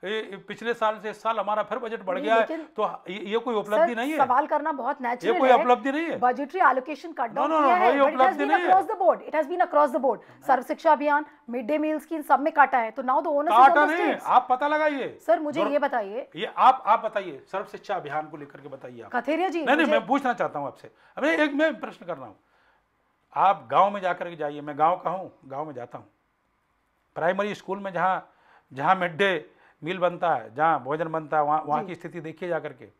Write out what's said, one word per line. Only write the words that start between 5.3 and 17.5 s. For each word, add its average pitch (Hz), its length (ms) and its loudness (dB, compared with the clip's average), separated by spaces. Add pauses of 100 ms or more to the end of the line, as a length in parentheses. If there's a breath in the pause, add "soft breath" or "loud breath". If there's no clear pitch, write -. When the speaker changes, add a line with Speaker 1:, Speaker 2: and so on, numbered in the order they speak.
Speaker 1:
कोई 262 100 4
Speaker 2:
है। 254 60 10
Speaker 1:
उपलब्धि 247 380 2
नहीं 311 120 -2
है। 311 140 -4
Speaker 2:
बजटरी 254 420 0
एलोकेशन 285 520 0
कट 247 180 -4
Speaker 1:
No, 208 60 -8
Speaker 2:
डाउन 294 140 0
Speaker 1:
no, 320 60 2
no, 302 80 4
Speaker 2:
किया 277 120 6
Speaker 1:
no, 359 60 2
Speaker 2:
है, 247 120 6
Speaker 1:
ये 277 60 2
Speaker 2:
but 277 100 6
it 311 60 -6
has 254 40 2
Speaker 1:
उपलब्धि 277 240 4
Speaker 2:
been 311 120 2
Speaker 1:
नहीं 359 100 0
है। 277 60 4
Speaker 2:
across 381 180 4
the 427 120 -6
board, 277 260 2
it - 60 -14
has 302 160 0
been 349 160 0
across 294 300 2
the 254 80 -2
board। - 420 -4
सर्व 254 160 2
शिक्षा 311 300 0
अभियान, 294 340 2 (240 soft breath)
मिड 240 160 -6
डे 302 120 0
मील 311 200 -2
स्कीम, 302 240 -8
सब 277 180 4
में 311 120 0
काटा 285 260 4
है, 226 120 -2
तो 254 120 -12
now 254 160 0
the 330 140 -2
onus 294 180 0
is - 20 2
on 247 140 10
Speaker 1:
काटा 302 140 8
Speaker 2:
the 294 100 4
Speaker 1:
नहीं, 349 160 0
Speaker 2:
states। 247 200 -2
Speaker 1:
आप 247 240 4
पता 269 180 0
लगाइए। 294 580 -2
Speaker 2:
सर, 330 140 2
मुझे 302 240 -2
Speaker 1:
जो 277 60 -2
Speaker 2:
ये 285 80 0
बताइए। 247 580 -4
Speaker 1:
ये 202 200 -8
आप, 247 300 6
आप 220 180 2
बताइए, 190 380 -6 (100)